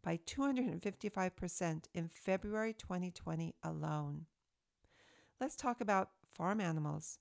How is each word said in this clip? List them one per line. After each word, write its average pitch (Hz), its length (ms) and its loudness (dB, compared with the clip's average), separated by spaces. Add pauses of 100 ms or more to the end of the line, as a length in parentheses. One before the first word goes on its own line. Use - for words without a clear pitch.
by 170 240 0
two - 160 0
hundred 262 240 4
and 170 160 -2
fifty-five 196 520 -2
percent 170 600 -2
in 165 120 -2
February 208 680 0
twenty 180 340 -2
twenty 165 540 -2
alone. 151 640 -2 (1120)
Let's 269 160 -2
talk 240 260 0
about 196 300 4 (200)
farm 202 300 0
animals. 156 600 0